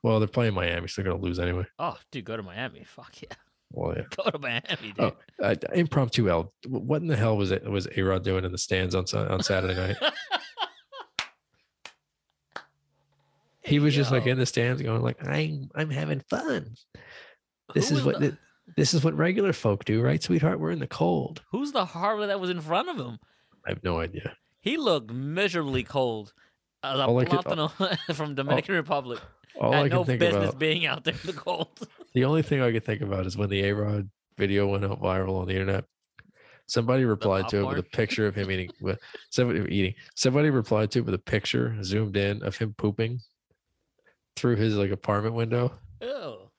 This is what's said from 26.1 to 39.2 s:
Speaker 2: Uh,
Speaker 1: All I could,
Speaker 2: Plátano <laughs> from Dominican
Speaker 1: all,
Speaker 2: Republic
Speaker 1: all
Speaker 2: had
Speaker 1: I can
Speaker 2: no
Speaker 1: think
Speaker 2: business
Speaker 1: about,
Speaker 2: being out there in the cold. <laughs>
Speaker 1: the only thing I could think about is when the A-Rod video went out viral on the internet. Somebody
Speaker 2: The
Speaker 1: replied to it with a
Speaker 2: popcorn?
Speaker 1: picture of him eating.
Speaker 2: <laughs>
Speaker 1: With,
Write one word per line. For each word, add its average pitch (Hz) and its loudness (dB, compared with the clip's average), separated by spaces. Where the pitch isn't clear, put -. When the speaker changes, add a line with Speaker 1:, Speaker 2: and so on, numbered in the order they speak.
Speaker 2:
Uh, 135 0
Speaker 1:
All 120 4
I 127 4
could, 160 2
Speaker 2:
Plátano 165 -2
<laughs> - -6
from 147 -6
Dominican 143 0
Speaker 1:
all, 165 2
Speaker 2:
Republic 139 -2
Speaker 1:
all - 4
Speaker 2:
had 147 4
Speaker 1:
I 139 4
can - 4
Speaker 2:
no 180 4
Speaker 1:
think 123 2
Speaker 2:
business 101 4
Speaker 1:
about, 131 -6
Speaker 2:
being 156 2
out 139 -2
there 165 -2
in - -10
the 180 -4
cold. 165 -6
<laughs> - -20
Speaker 1:
the 127 4
only 156 4
thing 139 2
I 120 4
could 113 0
think 104 -2
about 98 -2
is 95 -4
when 101 0
the 98 2
A-Rod 101 0
video 98 2
went 98 0
out 98 -4
viral 95 0
on 92 -4
the 95 -2
internet. 95 0
Somebody 123 2
Speaker 2:
The 123 4
Speaker 1:
replied 98 2
to 101 0
it - 2
with - -2
a 87 -4
Speaker 2:
popcorn? - -12
Speaker 1:
picture 110 0
of 95 -2
him 98 -2
eating. 92 -4
Speaker 2:
<laughs> - -16
Speaker 1:
With, 95 -4